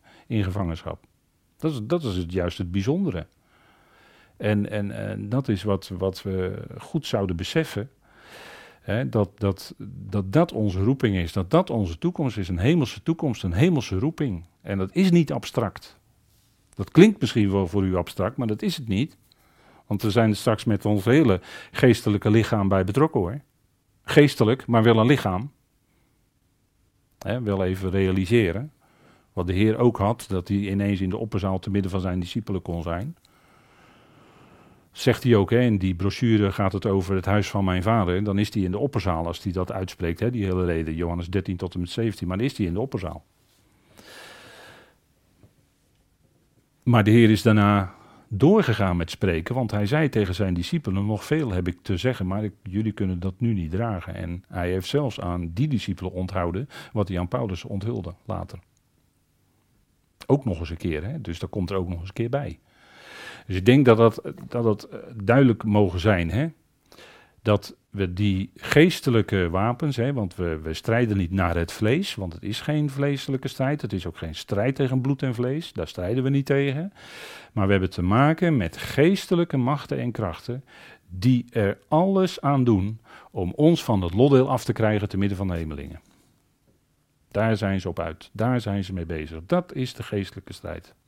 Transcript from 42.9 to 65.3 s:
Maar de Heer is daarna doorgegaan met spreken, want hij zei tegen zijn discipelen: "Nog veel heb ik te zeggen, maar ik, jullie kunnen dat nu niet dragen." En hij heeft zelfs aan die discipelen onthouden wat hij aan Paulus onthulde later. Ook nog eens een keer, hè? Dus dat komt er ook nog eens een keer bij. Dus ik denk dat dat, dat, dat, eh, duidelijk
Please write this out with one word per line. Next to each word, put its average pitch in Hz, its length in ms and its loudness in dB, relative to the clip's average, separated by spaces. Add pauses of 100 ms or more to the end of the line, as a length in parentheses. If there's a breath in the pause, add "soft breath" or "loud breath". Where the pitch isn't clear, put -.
Maar 117 220 6
de 107 60 4
Heer 113 200 8
is 110 120 4
daarna 104 520 4 (340 loud breath)
doorgegaan 110 680 2
met 85 140 -2
spreken, 90 440 -2
want 123 160 -4
hij 104 160 -2
zei 151 220 0
tegen 98 260 0
zijn 95 200 0
discipelen: 98 520 -4
"Nog 107 180 -4
veel 147 280 -2
heb 90 160 -2
ik 87 140 -6
te 98 140 -4
zeggen, 117 300 -2
maar 101 180 -4
ik, 101 80 -6 (100)
jullie 104 300 -4
kunnen 92 280 -4
dat 92 200 -4
nu 117 140 0
niet 82 160 -4
dragen." 92 440 -6
En 87 340 -10
hij 90 220 -4
heeft 92 180 -4
zelfs 139 320 -2
aan 87 320 -4
die 127 160 -2
discipelen 95 440 -4
onthouden 92 560 -4 (240 loud breath)
wat 101 160 0
hij 90 100 -4
aan 87 100 -2
Paulus 107 360 -4
onthulde 101 500 -8 (100)
later. 90 340 -8 (1700)
Ook 139 180 2
nog 82 160 -2
eens 82 100 -8
een 85 60 -8
keer, 80 280 -4
hè? 143 160 -8
Dus 87 180 -8
dat - 120 -10
komt 92 200 -4
er 98 60 -2
ook 92 120 -2
nog 90 100 -6
eens 87 100 -10
een - 60 -16
keer 117 160 -4
bij. 131 280 -6 (880 loud breath)
Dus 92 100 -4
ik 95 80 -2
denk 127 200 8
dat 113 120 8
dat, 113 260 4 (260)
dat, 120 140 -4
dat, 107 220 0
eh, - 140 -16 (260)
duidelijk 117 400 4